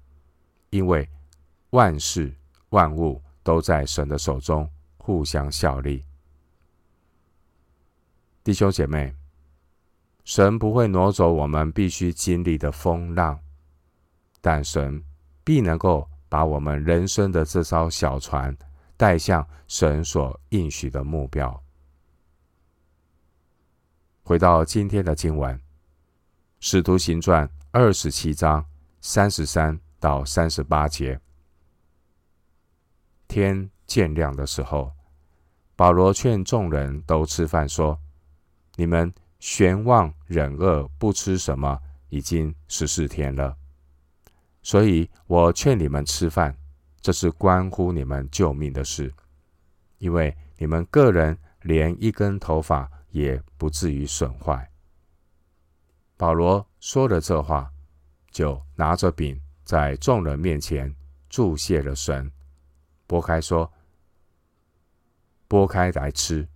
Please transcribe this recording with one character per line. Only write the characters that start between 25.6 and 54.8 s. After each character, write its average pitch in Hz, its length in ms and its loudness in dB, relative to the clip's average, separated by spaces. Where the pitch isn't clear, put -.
《使 92 220 2
徒 92 160 4
行 82 220 0
传》 80 260 2
二 117 220 4
十 78 180 -2
七 76 240 -4
章 76 320 2
三 101 300 2
十 78 160 -4
三 78 320 0
到 71 240 0
三 82 260 0
十 - 120 -6
八 76 260 0
节。 65 300 -6
天 98 420 0
渐 87 260 0
亮 76 220 -2
的 69 120 -6
时 - 160 -6
候， 69 300 -4
保 87 160 8
罗 92 200 6
劝 104 320 0
众 101 260 -2
人 71 320 -4
都 80 220 0
吃 80 220 -2
饭， 76 220 0
说 76 300 -2
：“你 85 120 -2
们 85 260 0
悬 98 460 2
望 110 280 4
忍 76 300 -2
饿， 76 320 0
不 104 140 0
吃 92 260 -2
什 71 180 -4
么， 67 240 -2
已 73 120 -6
经 78 320 -2
十 - 220 -4
四 78 180 -2
天 69 300 -4
了。 69 200 -4
所 104 200 4
以 85 280 2
我 85 260 4
劝 127 260 2
你 78 80 0
们 71 200 -2
吃 - 240 -2
饭， 73 260 0
这 - 140 -2
是 87 200 0
关 92 380 2
乎 90 220 -2
你 76 100 -4
们 69 280 -6
救 82 200 0
命 71 220 -6
的 65 100 -6
事， 69 300 -8
因 87 160 -2
为 78 200 0
你 78 100 -6
们 82 200 0
个 135 260 6
人 80 240 2
连 80 420 2
一 110 80 2
根 101 280 -2
头 80 240 -2
发 69 280 -2
也 67 320 -2
不 78 100 -2
至 76 240 -4
于 71 140 -4
损 67 320 -4
坏。” 65 320 -6